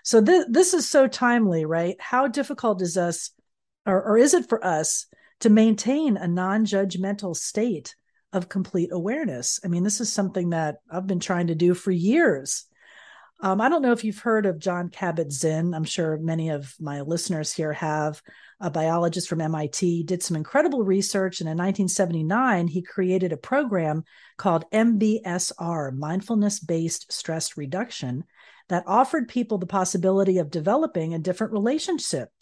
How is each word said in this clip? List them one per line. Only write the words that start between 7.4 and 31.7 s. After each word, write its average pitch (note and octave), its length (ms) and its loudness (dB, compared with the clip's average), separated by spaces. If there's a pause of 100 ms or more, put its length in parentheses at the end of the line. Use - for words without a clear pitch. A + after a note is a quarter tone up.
of F3+ 180 -2
complete F3 420 -2
awareness? F#3 760 -4
I - 20 -4
mean, F3 160 0
this G#3 160 -2
is A#3 120 -4
something F3+ 400 -2
that D#3+ 260 -2 (120)
I've F#3 180 -6
been F3+ 120 -2
trying F3 280 -2
to E3 80 -2
do F3 180 4
for F3+ 180 -2
years. F3+ 760 2 (760)
Um, G3 200 0
I B3+ 80 4
don't D#4+ 120 2
know B3 120 4
if A#3 100 0
you've G#3 160 -4
heard A3 260 2
of E3+ 140 0
Jon F3 300 -2
Kabat-Zinn. D#3+ 840 -2
I'm D#3+ 120 -2
sure D#3+ 320 -2
many D#3+ 320 -2
of C#3+ 300 -6
my C#3+ 220 -6
listeners D#3+ 520 -4
here D#3 200 -2
have. D3+ 480 -2 (400)
A F3+ 80 -4
biologist E3+ 600 0
from E3 100 -2
M D#3+ 160 -2
I D3+ 120 -4
T E3+ 360 -2
did F3+ 180 -4
some E3+ 140 -4
incredible C4+ 480 0
research, F#3+ 560 0
and D#3+ 100 -4
in D#3+ 60 -4
nineteen F#3 320 0
seventy-nine, F3 800 0
he E3+ 140 -2
created F#3 500 0
a D3+ 60 -4
program F3+ 640 -2 (320)
called E3 380 0
M A3+ 240 4
B G#3+ 260 2
S F3 340 -4
R, E3 340 -4
Mindfulness-Based E3 1200 -2
Stress - 460 -6
Reduction, D#3 720 -6 (420)
that F3 180 -2
offered B3+ 440 2
people A#3 300 -2
the F3+ 60 -4
possibility F#3+ 760 2
of D3 120 -2
developing F3 640 0
a E3 60 -4
different F#3 340 -4
relationship A#3 880 -2